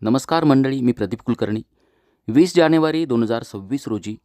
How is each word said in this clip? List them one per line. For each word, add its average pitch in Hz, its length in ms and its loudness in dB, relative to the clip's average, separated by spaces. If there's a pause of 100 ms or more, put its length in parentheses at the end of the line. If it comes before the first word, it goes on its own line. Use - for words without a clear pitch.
नमस्कार 135 420 -2
मंडळी, 135 380 2
मी 123 100 2
प्रदीप 110 300 -4
कुलकर्णी. 110 400 -4 (680)
वीस 156 280 4
जानेवारी 160 500 2
दोन 120 180 0
हजार 113 200 -4
सव्वीस 104 440 -10
रोजी 107 380 -6